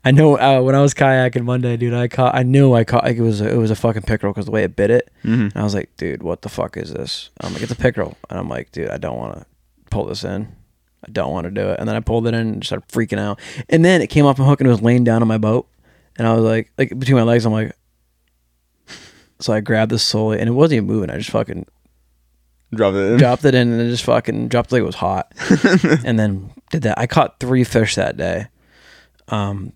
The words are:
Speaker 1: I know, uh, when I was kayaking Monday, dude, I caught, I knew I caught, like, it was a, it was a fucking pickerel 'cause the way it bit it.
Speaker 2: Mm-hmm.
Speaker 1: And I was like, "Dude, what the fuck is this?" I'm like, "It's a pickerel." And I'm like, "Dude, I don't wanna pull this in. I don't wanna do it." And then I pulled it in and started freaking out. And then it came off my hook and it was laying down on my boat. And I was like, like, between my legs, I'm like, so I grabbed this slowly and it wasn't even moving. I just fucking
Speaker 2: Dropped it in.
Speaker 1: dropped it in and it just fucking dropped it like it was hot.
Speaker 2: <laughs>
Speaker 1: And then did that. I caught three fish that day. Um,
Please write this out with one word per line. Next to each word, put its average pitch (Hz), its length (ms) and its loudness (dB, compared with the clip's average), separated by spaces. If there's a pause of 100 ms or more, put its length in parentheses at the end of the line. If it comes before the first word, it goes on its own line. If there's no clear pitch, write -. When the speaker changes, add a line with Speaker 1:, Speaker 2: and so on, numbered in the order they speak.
Speaker 1:
I 131 60 6
know, 143 280 6
uh, 131 220 4
when 131 140 2
I 139 60 4
was 143 120 4
kayaking 131 500 2
Monday, 123 320 -2
dude, 117 180 -2
I 123 140 -2
caught, 123 260 0
I 127 100 0
knew 135 300 6
I 113 120 4
caught, 120 180 2
like, 120 140 2
it 117 40 -2
was 107 200 2
a, 104 80 0
it - 80 0
was 110 120 2
a 110 60 0
fucking 110 280 -2
pickerel 104 300 -2
'cause 104 120 -6
the 104 60 -8
way 107 120 0
it 87 140 -4
bit 101 120 2
it. 123 220 2 (140)
Speaker 2:
Mm-hmm. 113 160 0
Speaker 1:
And 101 160 -4
I 104 60 -4
was 104 120 -2
like, - 220 -6
"Dude, 78 260 -8
what 85 180 -6
the - 60 -14
fuck - 300 -8
is - 160 -10
this?" - 380 -10 (100)
I'm 90 100 -8
like, 85 120 -8
"It's 117 100 -8
a - 20 -6
pickerel." 113 400 -2 (140)
And 92 100 -10
I'm 92 80 -8
like, 62 240 -10
"Dude, 78 180 -8
I - 80 -8
don't 69 200 -8
wanna 55 280 -12 (440)
pull 104 160 -4
this 104 180 -10
in. 95 240 -8 (580)
I - 60 -20
don't 80 220 -4
wanna 87 180 -6
do 98 200 -4
it." - 100 -6
And 110 80 -4
then 110 80 -4
I - 20 -4
pulled 117 280 -2
it 113 60 -2
in 113 60 -2
and 107 240 -4
started - 240 -8
freaking 104 320 -4
out. 104 220 -6 (280)
And 165 140 4
then 175 180 4
it 107 60 -4
came 147 180 2
off 135 140 2
my 135 60 2
hook 143 160 4
and 135 80 4
it - 20 6
was 107 100 2
laying 120 220 4
down 117 180 2
on 113 60 2
my 110 100 0
boat. 110 300 -2 (500)
And 117 80 -4
I 113 80 4
was 113 120 4
like, 113 320 -2
like, 131 200 -2
between 131 200 2
my 113 60 4
legs, 117 220 2
I'm 110 60 2
like, 107 220 -4 (1700)
so - 120 -4
I 107 80 0
grabbed 110 320 0
this 110 120 -2
slowly 110 360 -2
and 113 80 0
it 117 60 0
wasn't 147 240 2
even 98 100 -2
moving. 104 220 -2
I - 80 -8
just 104 120 -8
fucking 107 360 -6 (1080)
Speaker 2:
Dropped 101 220 2
it 98 180 0
in. 120 40 4
Speaker 1:
dropped 127 280 4
it 131 100 4
in 120 180 2
and 117 80 -2
it 120 80 -2
just 120 140 -4
fucking 117 440 -2
dropped 120 240 -2
it 131 40 0
like 120 60 4
it - 40 0
was - 100 -8
hot. 92 380 -6 (160)
Speaker 2:
<laughs> 160 560 2
Speaker 1:
And 117 140 0
then 98 320 -2 (200)
did 156 120 -4
that. 107 160 0
I 120 80 0
caught - 340 0
three 127 240 2
fish 113 300 0
that 95 200 -2
day. 85 320 -6 (840)
Um, 101 460 -6